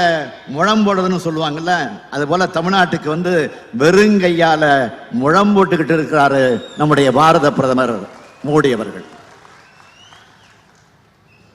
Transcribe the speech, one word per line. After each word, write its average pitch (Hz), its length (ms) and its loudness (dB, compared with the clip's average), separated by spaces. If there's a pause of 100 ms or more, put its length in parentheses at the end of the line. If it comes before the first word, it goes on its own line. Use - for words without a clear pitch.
(480)
முழம் 196 380 0
போடுறதுன்னு 185 400 0
சொல்லுவாங்கல்ல, 160 480 -4 (380)
அது 143 160 -4
போல 180 200 0
தமிழ்நாட்டுக்கு 170 600 -2
வந்து 175 260 -2 (440)
வெறுங்கையால 170 840 2 (480)
முழம் 165 440 2
போட்டுக்கிட்டு 170 400 0
இருக்கிறாரு 143 460 0 (360)
நம்முடைய 147 340 2
பாரத 147 400 2
பிரதமர் 127 420 -2 (520)
மோடி 147 280 0
அவர்கள். 101 320 -8 (2500)